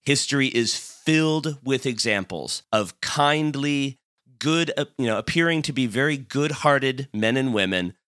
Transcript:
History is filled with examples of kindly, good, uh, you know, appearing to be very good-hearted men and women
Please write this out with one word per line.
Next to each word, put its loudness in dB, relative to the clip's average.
History 0
is 0
filled 0
with -2
examples -2
of 0
kindly, 0
good, 0
uh, -2
you 0
know, 0
appearing 0
to -4
be 0
very 0
good-hearted 0
men 2
and 0
women 0